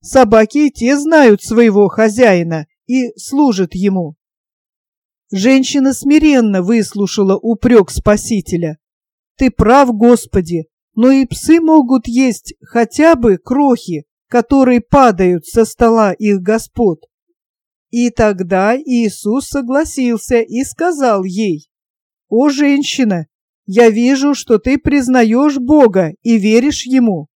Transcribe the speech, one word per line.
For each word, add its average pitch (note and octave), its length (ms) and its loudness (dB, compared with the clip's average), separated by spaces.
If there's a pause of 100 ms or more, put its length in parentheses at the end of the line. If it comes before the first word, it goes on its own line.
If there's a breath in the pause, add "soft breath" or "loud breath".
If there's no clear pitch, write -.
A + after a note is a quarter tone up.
Собаки A3+ 640 2
и B3 40 0
те C4 280 -2
знают D4 440 4
своего G#3+ 460 2
хозяина G3 800 0 (200)
и B3 300 -2
служат B3 580 -2
ему. F3+ 420 -4 (1160)
Женщина C4 640 0
смиренно C#4 680 2
выслушала G3+ 760 -2
упрёк A3+ 540 0
Спасителя. F#3 880 -4 (580)
«Ты B3+ 140 0
прав, B3 420 2
Господи, G3 760 0 (280)
но A#3+ 160 2
и C4+ 160 2
псы - 340 0
могут C#4 460 2
есть B3 560 -4
хотя D4 540 0
бы A#3 200 0
крохи, A#3+ 680 -4 (240)
которые B3 520 2
падают F#3 640 0
со A3+ 200 0
стола A3 480 0
их G#3 280 -2
господ». G#3 600 -4 (880)
И A#3+ 200 -2
тогда G3 680 -2
Иисус A#3+ 720 -4
согласился B3+ 920 -4
и A3+ 220 -6
сказал C4+ 640 -2
ей: F#3 440 -6 (600)
«О, B3 200 0
женщина, C4+ 760 -2 (400)
я A3+ 240 4
вижу, C4 440 0
что A3+ 240 -2
ты C4 200 -2
признаёшь B3+ 800 0
Бога A#3+ 540 2 (100)
и A3+ 160 2
веришь A#3 480 0
Ему. A3 520 -2